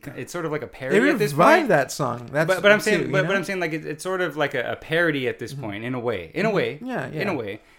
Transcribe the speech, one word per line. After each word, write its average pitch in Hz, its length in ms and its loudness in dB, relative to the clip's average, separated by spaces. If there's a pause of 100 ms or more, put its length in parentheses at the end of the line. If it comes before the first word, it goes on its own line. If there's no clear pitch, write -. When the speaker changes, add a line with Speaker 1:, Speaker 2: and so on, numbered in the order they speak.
(160)
Speaker 1:
it's 127 160 -12
sort 175 120 -6
of 151 80 -4
like 147 100 -4
a 113 40 -10
parody 135 340 0
Speaker 2:
They 277 100 4
Speaker 1:
at 269 80 0
this 147 140 0
Speaker 2:
revived 220 300 8
Speaker 1:
point. 277 80 -2
Speaker 2:
that 143 220 4
song. 120 400 -4
That's 151 140 2
Speaker 1:
But, 185 160 2
but 202 100 8
I'm 214 60 6
Speaker 2:
too, 208 60 -4
Speaker 1:
saying, 196 180 2
Speaker 2:
you - 60 -2
Speaker 1:
but, 190 140 2
Speaker 2:
know? 175 60 0
Speaker 1:
but 196 80 0
I'm 185 80 -2
saying, 190 160 -4
like, 165 120 -2
it, 156 140 -6
it's 151 160 -8
sort 185 180 -2
of 160 160 -2
like 147 180 0
a, 117 180 -2
a 110 40 -4
parody 156 520 0
at 110 100 -4
this 117 140 -8
Speaker 2:
Mm-hmm. 139 100 -10
Speaker 1:
point, 107 220 -8
in 127 100 -6
a 123 60 -4
way, 107 340 -4
in 180 100 0
a 220 40 2
Speaker 2:
Mm-hmm. 208 80 0
Speaker 1:
way, 135 260 -2
Speaker 2:
Yeah, 233 240 -6
Speaker 1:
in - 80 -10
Speaker 2:
yeah. 175 160 -4
Speaker 1:
a 175 40 -2
way. 107 260 -8 (180)